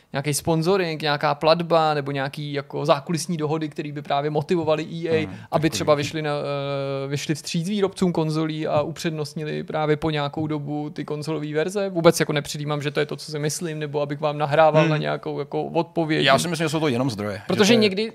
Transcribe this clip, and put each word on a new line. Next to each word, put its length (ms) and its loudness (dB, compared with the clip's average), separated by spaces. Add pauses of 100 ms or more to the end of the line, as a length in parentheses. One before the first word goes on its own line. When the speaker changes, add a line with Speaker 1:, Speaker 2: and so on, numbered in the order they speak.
(120)
Speaker 1:
nějaký 220 -2
sponsoring, 680 2
nějaká 320 2
platba, 600 4
nebo 160 -2
nějaký 420 -4
jako 340 -4
zákulisní 500 0
dohody, 320 -2
který 240 -8
by 100 -8
právě 280 -2
motivovaly 600 0
E 200 -6
A, 160 0
Speaker 2:
Hmm, 80 -10 (160)
Speaker 1:
aby 100 0
Speaker 2:
takový. 100 2
Speaker 1:
třeba 240 2
vyšli 280 -2
na, 80 -2
eh, 800 -4
vyšli 260 -2
vstříc 340 -4
výrobcům 440 0
konzolí 540 -2
a 160 2
upřednostnili 800 -6
právě 340 0
po 140 -2
nějakou 360 -2
dobu 440 -4
ty 140 -8
konzolové 500 -6
verze. 340 -2
Vůbec 320 4
jako 120 -2
nepředjímám, 500 -4
že 80 -4
to 100 -2
je 60 -2
to, 100 -8
co 140 -14
si 80 -6
myslím, 400 -4
nebo 220 -4
abych 200 -4
vám 180 -2
nahrával 440 6
Speaker 2:
Hmm. 80 4
Speaker 1:
na 60 2
nějakou 420 -4
jako 260 -4
odpověď. 600 0
Speaker 2:
Já 120 8
si 100 -2
myslím, 160 0
že 40 2
jsou 120 0
to 80 2
jenom 220 0
zdroje. 260 -4
Že 100 -12
Speaker 1:
Protože 220 4
Speaker 2:
to 40 6
je 40 8
Speaker 1:
někdy, 380 2